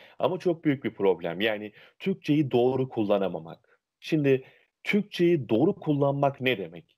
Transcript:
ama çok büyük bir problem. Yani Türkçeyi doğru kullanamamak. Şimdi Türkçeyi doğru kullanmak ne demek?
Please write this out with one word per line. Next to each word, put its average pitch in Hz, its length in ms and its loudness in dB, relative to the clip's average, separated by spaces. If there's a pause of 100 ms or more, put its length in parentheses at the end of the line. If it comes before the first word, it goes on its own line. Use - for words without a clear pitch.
(200)
ama 165 200 0
çok 165 260 -2
büyük 135 180 0
bir 107 100 -4
problem. 87 480 0
Yani 107 300 -2 (280)
Türkçeyi 156 520 0
doğru 127 380 2
kullanamamak. 95 880 -4 (200)
Şimdi 139 440 0 (400)
Türkçeyi 175 680 0
doğru 135 260 2
kullanmak 143 640 0
ne 127 160 2
demek? 85 400 -14